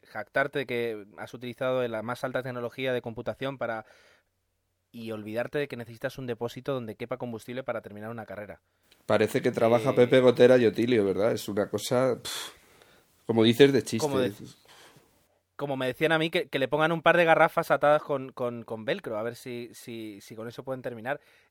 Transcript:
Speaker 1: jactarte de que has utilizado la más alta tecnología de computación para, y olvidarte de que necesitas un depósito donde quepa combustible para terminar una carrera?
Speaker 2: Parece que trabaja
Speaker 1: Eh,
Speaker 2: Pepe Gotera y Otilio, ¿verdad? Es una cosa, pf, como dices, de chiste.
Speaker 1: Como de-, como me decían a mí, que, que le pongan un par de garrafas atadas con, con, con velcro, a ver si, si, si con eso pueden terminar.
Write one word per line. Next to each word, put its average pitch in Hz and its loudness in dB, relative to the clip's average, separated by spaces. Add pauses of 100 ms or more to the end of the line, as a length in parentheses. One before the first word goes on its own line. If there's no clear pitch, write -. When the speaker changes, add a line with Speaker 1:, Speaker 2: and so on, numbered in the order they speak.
Speaker 1:
jactarte 139 -4
de 131 -6
que 117 -6 (120)
has 101 -14
utilizado 127 -4
la 113 -6
más 117 -8
alta 131 -4
tecnología 123 -6
de 123 -2
computación 120 -8
para, 113 -8 (1040)
y 113 -12
olvidarte 107 -8
de 147 -4
que 127 -12
necesitas 120 -10
un 131 -10
depósito 120 -6
donde 113 -8
quepa 120 -10
combustible 123 -10
para 113 -6
terminar 104 -14
una 117 -12
carrera? 95 -14 (440)
Speaker 2:
Parece 110 2
que 123 2
trabaja 117 4
Speaker 1:
Eh, 123 2
Speaker 2:
Pepe 123 8
Gotera 127 8
y 120 6
Otilio, 113 2
¿verdad? 98 0
Es 113 -8
una 101 -2
cosa, 123 0
pf, - -10 (760)
como 113 4
dices, 131 8
de 120 2
chiste. 117 -4
Speaker 1:
Como 135 -2
de-, 123 0 (1300)
como 143 -6
me 131 -4
decían 151 0
a 160 2
mí, 160 -2
que, 160 -2
que 143 -4
le 131 0
pongan 156 2
un 165 -4
par 170 4
de 175 4
garrafas 160 4
atadas 147 4
con, 131 -6
con, 120 -6
con 110 -10
velcro, 135 -6
a 107 -6
ver 120 -6
si, 120 -12
si, 110 -14
si - -20
con 110 -12
eso 120 -16
pueden 131 -8
terminar. 123 -8 (320)